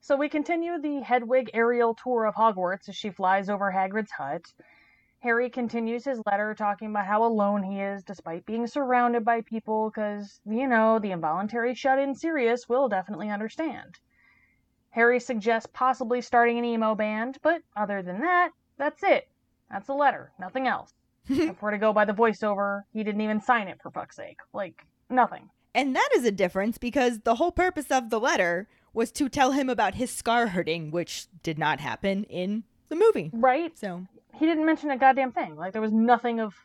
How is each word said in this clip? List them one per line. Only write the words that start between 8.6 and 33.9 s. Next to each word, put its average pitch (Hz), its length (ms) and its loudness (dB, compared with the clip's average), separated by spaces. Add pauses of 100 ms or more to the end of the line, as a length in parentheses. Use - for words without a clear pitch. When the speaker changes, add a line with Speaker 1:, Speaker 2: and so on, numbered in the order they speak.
Speaker 1:
surrounded 240 580 0
by 233 160 2
people 220 500 -4
'cause, 208 540 -8
you 233 240 -2
know, 226 300 4
the 208 140 -2
involuntary 202 640 -2
shut-in 269 400 2
Sirius 247 540 0
will 262 200 2
definitely 202 420 -4
understand. 214 680 -8 (920)
Harry 240 280 4
suggests 226 540 -2
possibly 247 480 0
starting 233 380 4
an 240 60 -2
emo 220 300 0
band, 214 480 -4
but 320 200 0 (140)
other 202 260 -4
than 180 180 -8
that, 349 300 2 (260)
that's 294 260 -4
it. 339 260 2 (420)
That's - 180 -10
a 277 60 -4
letter. 240 440 0
Nothing 247 300 -4
else. - 240 -4 (180)
Speaker 2:
<laughs> - 180 -20
Speaker 1:
If 277 340 0
we're 208 80 -2
to 208 80 -2
go 214 160 2
by 208 100 6
the 208 80 -2
voiceover, 202 680 0 (100)
he 220 100 -6
didn't 208 200 -2
even 214 180 -2
sign 233 280 0
it, - 140 -16
for - 80 -14
fuck's - 260 -12
sake. - 220 -16 (140)
Like, 190 320 -10 (260)
nothing. 240 380 0 (280)
Speaker 2:
And 262 200 0
that 466 180 4
is 294 100 4
a 240 60 4
difference 196 480 0
because 240 420 0
the 233 160 2
whole 330 140 2
purpose 349 400 0
of 254 200 2
the 226 100 0
letter 208 480 0 (240)
was 233 200 -2
to 285 180 0
tell 262 220 4
him 269 160 2
about 214 280 2
his 247 140 -2
scar 233 380 2
hurting, 165 440 -2
which 165 340 -4 (160)
did 160 160 -4
not 151 220 2
happen 196 440 -2
in 202 380 -4 (280)
the 311 40 -4
movie. 320 380 4
Speaker 1:
Right? 254 440 0
Speaker 2:
So 185 300 -10 (280)